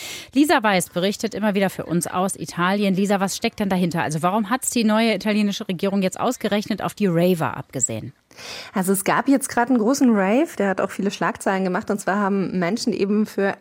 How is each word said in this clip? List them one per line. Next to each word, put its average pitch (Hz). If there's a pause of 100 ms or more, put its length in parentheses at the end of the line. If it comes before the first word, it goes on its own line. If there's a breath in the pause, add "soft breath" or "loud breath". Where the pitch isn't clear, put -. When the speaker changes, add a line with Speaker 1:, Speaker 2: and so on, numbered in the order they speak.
(340 loud breath)
Speaker 1:
Lisa 277
Weiß 196
berichtet 202
immer 208
wieder 196
für -
uns 170
aus 185
Italien. 190
Lisa, 196
was 190
steckt -
denn 196
dahinter? 175
Also 147
warum 190
hat's 254
die 233
neue 220
italienische 208
Regierung 190
jetzt 185
ausgerechnet 208
auf 170
die 208
Raver 170
abgesehen? 120 (600 loud breath)
Speaker 2:
Also 190
es 190
gab 180
jetzt 269
gerade 240
einen 254
großen 247
Rave, 214
der 202
hat 190
auch 196
viele 196
Schlagzeilen 190
gemacht. 185
Und 202
zwar 185
haben 196
Menschen 185
eben 208
für 196